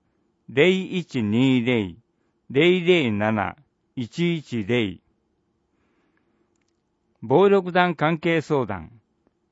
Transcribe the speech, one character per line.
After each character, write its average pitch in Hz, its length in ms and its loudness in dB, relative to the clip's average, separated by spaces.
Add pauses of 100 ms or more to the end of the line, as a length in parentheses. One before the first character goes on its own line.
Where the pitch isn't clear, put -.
(480)
零 180 480 0
一 139 260 -6
二 123 400 2
零 110 340 -2 (540)
零 170 340 2
零 151 340 2
七 104 380 -2 (380)
一 165 440 -4
一 117 260 -8
零。 107 360 -4 (2250)
暴 151 260 4
力 190 220 2
団 180 240 2
関 160 240 0
係 165 220 0
相 139 260 -2
談。 90 240 -10 (600)